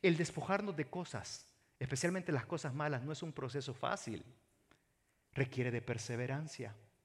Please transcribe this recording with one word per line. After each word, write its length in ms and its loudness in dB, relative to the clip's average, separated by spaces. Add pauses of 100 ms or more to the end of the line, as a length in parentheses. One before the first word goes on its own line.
El 140 10
despojarnos 600 2
de 100 0
cosas, 600 -6 (320)
especialmente 540 2
las 140 2
cosas 280 -2
malas, 280 0
no 100 -4
es 100 -6
un 100 -6
proceso 420 -4
fácil. 500 -2 (1080)
Requiere 360 2
de 120 0
perseverancia. 920 -2 (300)